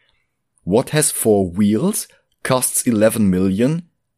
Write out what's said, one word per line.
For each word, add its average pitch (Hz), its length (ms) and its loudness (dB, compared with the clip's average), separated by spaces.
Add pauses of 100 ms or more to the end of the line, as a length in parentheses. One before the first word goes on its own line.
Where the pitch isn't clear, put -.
(640)
"What 107 300 0
has 151 180 0
four 98 460 0
wheels, 113 500 0 (360)
costs - 400 -2
eleven 110 460 2
million 98 600 0 (280)